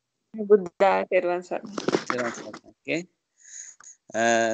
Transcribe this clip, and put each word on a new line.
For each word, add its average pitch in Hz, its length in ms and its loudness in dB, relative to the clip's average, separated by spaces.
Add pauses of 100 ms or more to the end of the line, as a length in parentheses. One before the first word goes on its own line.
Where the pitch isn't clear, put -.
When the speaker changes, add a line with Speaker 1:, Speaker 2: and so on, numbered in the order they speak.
(340)
Speaker 1:
බුද්ධාය, 196 720 4
තෙරුවන් 180 360 0
සරණයි. - 340 -10 (260)
Speaker 2:
තෙරුවන් 123 300 -4
සරණයි. 110 320 -16
ඕකේ. - 360 -6 (1080)
අ, 107 120 -4 (340)